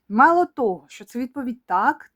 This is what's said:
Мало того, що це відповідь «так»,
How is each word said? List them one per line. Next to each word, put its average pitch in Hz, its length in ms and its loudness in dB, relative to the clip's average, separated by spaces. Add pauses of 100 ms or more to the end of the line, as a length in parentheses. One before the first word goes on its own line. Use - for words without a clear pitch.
Мало 330 380 4
того, 214 420 -4
що - 160 -20
це - 140 -14
відповідь 254 480 -10
«так», 220 500 -2